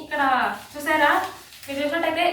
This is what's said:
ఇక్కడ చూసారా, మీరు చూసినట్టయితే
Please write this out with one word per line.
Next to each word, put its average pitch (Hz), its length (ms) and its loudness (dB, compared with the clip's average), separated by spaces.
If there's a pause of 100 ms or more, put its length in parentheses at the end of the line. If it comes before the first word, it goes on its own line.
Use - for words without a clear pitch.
ఇక్కడ 294 220 -2 (500)
చూసారా, 294 400 2 (520)
మీరు 277 160 -6
చూసినట్టయితే 320 520 0